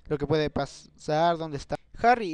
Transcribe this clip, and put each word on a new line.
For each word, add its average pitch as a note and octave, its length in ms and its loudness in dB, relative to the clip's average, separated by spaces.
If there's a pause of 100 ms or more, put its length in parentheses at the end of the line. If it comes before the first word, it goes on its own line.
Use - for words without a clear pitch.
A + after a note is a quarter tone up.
lo D3+ 100 0
que C#3+ 100 -4
puede D3+ 220 2
pasar, D#3 880 -2
dónde D#3 200 -8
está. - 180 -8 (260)
Harry A3+ 320 4